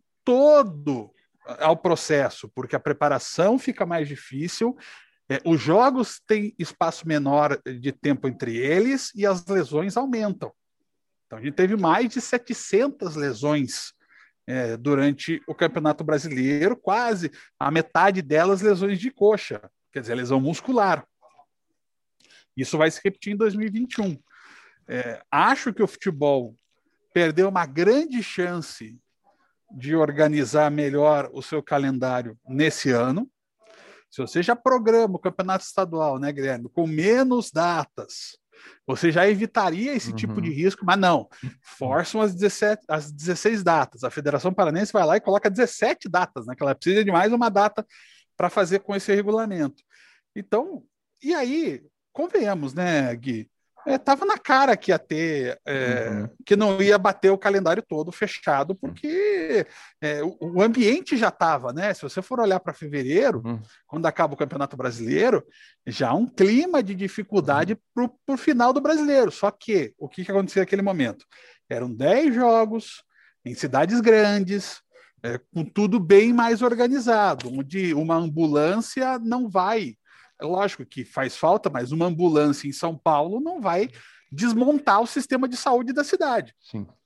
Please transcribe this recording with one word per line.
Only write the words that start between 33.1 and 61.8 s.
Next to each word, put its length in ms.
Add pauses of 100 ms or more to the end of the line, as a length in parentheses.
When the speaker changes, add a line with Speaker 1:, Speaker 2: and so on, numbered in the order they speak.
Speaker 1:
Se 120
você 220
já 100
programa 640
o 40
campeonato 440
estadual, 560
né, 140
Guilherme, 340
com 180
menos 680
datas, 840 (480)
você 260
já 160
evitaria 680
esse 180
tipo 220
Speaker 2:
Uhum. 60
Speaker 1:
de 100
risco, 340
mas 140
não. 280 (360)
Forçam 580
as 140
dezessete, 520
as 240
dezesseis 520
datas. 400
A 80
Federação 420
Paranense 400
vai 120
lá 120
e 40
coloca 280
dezessete 600
datas, 360
né, 80
que 80
ela 140
precisa 280
de 80
mais 200
uma 180
data 340 (520)
pra 140
fazer 300
com 140
esse 220
regulamento. 640 (540)
Então, 480 (400)
e 100
aí, 480 (300)
convenhamos, 640
né, 420
Gui? 340 (340)
É, 140
tava 300
na 100
cara 400
que 140
ia 80
ter, 640
é, 420
Speaker 2:
Uhum. 220 (160)
Speaker 1:
que 100
não 240
ia 200
bater 320
o 60
calendário 440
todo 300
fechado, 640
porque, 920 (340)
é, 240
o, 160
o 220
ambiente 560
já 140
tava, 420
né? 180